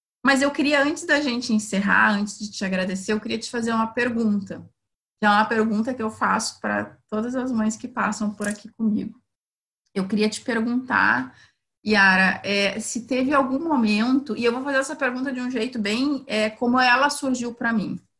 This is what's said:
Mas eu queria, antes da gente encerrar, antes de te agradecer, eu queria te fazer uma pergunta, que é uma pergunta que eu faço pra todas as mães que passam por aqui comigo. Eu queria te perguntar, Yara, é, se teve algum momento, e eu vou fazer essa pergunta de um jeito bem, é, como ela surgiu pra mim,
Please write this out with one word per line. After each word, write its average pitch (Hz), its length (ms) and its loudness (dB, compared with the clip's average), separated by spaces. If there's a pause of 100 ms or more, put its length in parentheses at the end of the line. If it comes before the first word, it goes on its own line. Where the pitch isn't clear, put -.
(240)
Mas 262 180 4
eu 277 100 2
queria, 285 320 2
antes 311 220 -2
da 294 160 2
gente 240 320 -2
encerrar, 202 640 2
antes 208 220 -4
de 208 140 -10
te - 140 -8
agradecer, 190 480 -2
eu 214 80 0
queria 226 180 -6
te - 100 -10
fazer 233 220 -4
uma 226 160 0
pergunta, 226 720 -2 (600)
que 214 60 0
é 208 40 6
uma 208 160 4
pergunta 220 480 0
que 254 100 -6
eu 220 80 -4
faço 220 480 -2
pra 208 380 -4 (120)
todas 226 260 -4
as 254 160 -4
mães 220 260 0
que - 100 -12
passam 208 460 -4
por 208 140 -6
aqui 214 260 -8
comigo. - 460 -2 (760)
Eu 190 140 -4
queria 214 220 2
te - 120 -10
perguntar, 233 920 0 (520)
Yara, 190 580 4
é, 202 380 0
se - 260 -8
teve 262 260 0
algum 269 260 2
momento, 247 760 2
e 226 80 -4
eu 233 80 4
vou 254 100 -2
fazer 269 180 0
essa 269 160 -4
pergunta 254 360 -2
de 254 80 -6
um 247 100 -4
jeito 254 300 -4
bem, 247 480 0
é, 214 220 0
como 240 280 0
ela 254 320 4
surgiu 247 440 -4
pra 240 180 -4
mim, 214 260 -2 (220)